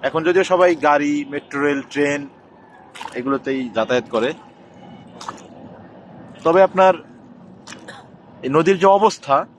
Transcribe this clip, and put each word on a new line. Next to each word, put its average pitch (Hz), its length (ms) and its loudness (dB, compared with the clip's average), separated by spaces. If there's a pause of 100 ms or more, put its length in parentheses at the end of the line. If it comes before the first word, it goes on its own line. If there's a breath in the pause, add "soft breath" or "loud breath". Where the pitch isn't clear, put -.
এখন 143 220 -4
যদিও 180 200 2
সবাই 180 320 2
গাড়ি, 147 500 0
মেট্রো 143 360 -8
রেল, 143 200 -2
ট্রেন 143 460 -4 (880)
এগুলোতেই 131 540 -6
যাতায়াত 113 400 -2
করে। 120 240 -2 (2000)
তবে 170 200 4
আপনার 185 300 4 (1500)
এই 131 60 -6
নদীর 165 300 2
যে 190 80 4
অবস্থা 196 580 2 (140)